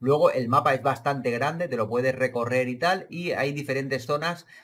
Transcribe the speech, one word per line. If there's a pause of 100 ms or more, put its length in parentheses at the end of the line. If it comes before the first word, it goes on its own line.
Luego
el
mapa
es
bastante
grande,
te
lo
puedes
recorrer
y
tal,
y
hay
diferentes
zonas (200)